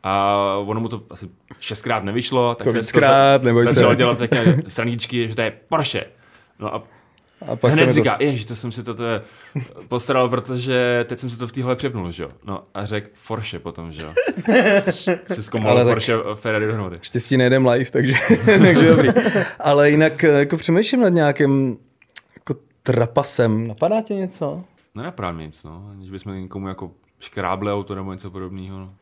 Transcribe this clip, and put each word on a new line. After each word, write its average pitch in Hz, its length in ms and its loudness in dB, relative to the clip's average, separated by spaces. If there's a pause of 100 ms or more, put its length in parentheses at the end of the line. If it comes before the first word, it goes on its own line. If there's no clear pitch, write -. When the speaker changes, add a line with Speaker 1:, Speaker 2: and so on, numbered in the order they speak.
Speaker 1:
A 98 320 0 (300)
ono 107 140 -4
mu 113 80 -4
to 107 220 -8
asi - 180 -18 (320)
šestkrát 110 440 -6
nevyšlo, 120 520 -2
tak 104 100 -10
Speaker 2:
To 131 60 0
Speaker 1:
se 117 60 -2
Speaker 2:
víckrát, 135 640 4
Speaker 1:
to 127 60 0
Speaker 2:
neboj 117 200 4
se. 120 60 4
Speaker 1:
začal 123 220 4
dělat 120 220 2
tak 120 140 -4
nějak 117 160 2 (200)
straníčky, 117 600 -4
že 107 60 -8
to 117 60 -4
je 110 120 -2 (160)
Porsche. 143 340 -2 (560)
No 107 160 -8
a - 80 -8 (640)
Speaker 2:
A - 80 -6
pak 127 160 2
Speaker 1:
hned 151 80 4
Speaker 2:
se - 60 4
mi 127 60 2
to 117 40 2
Speaker 1:
říká, 113 200 2
Speaker 2:
s- - 40 -10
Speaker 1:
ježiš, 131 260 -2
to 120 100 -10
jsem 120 160 -8
si 117 120 -12
to, 117 100 -10
to 117 120 -8
je 110 160 -2 (680)
posral, 123 420 0
protože 123 800 -2
teď 123 100 -8
jsem 131 100 -8
si 117 100 -12
to 123 80 -6
v 110 40 -12
téhle 127 240 -2
přepnul, 113 360 -6
že 85 120 -10
jo. 71 60 -10 (160)
No 98 180 -8 (100)
a 101 120 -8
řekl 104 220 -8 (200)
Porsche 107 320 -8
potom, 82 320 -12
že 76 140 -16
jo. 76 40 -12 (360)
Speaker 2:
<laughs> 208 360 4
Speaker 1:
Což 190 140 -4 (400)
si 107 80 -8
zkomoval 113 320 0
Speaker 2:
Ale 120 100 4
tak 120 80 4
Speaker 1:
Porsche 113 200 -2
a 107 220 -4
Ferrari 107 320 -2
dohromady. 98 340 -6
Speaker 2:
štěstí - 360 -2
nejedem 127 300 4
live, 123 240 0
takže, 131 220 0 (160)
<laughs> 226 160 4
takže 180 440 8
dobrý. 165 200 6 (500)
Ale 143 300 4
jinak, 156 340 2
jako 143 340 4
přemýšlím 220 440 0
nad 202 80 4
nějakým, 143 680 2 (580)
jako - 240 -10 (240)
trapasem. 117 840 0
Napadá 220 340 -2
tě 220 140 -8
něco? 180 480 -8 (320)
Speaker 1:
Nenapadá 104 360 -10
mě 80 140 -12
nic, - 180 -20
no. 82 280 -18
Aniž 95 180 -20
bychom 95 320 -12
někomu 98 260 -10
jako 92 240 -12 (280)
škrábli 98 520 -4
auto 101 240 -6
nebo 95 180 -10
něco 92 180 -14
podobného, 95 480 -12
no. 95 100 -18 (120)